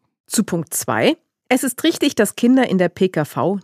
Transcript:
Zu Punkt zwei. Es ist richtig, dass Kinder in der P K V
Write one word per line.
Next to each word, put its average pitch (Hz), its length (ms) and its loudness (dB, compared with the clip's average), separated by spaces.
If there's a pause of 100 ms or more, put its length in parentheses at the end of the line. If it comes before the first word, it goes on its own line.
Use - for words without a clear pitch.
(260)
Zu - 180 0
Punkt - 300 -6
zwei. 131 440 -2 (320)
Es 254 140 0
ist - 200 -6
richtig, 311 320 0
dass 208 200 0
Kinder 254 320 4
in 185 120 0
der 175 100 2
P 190 200 0
K 160 160 -2
V 170 380 -2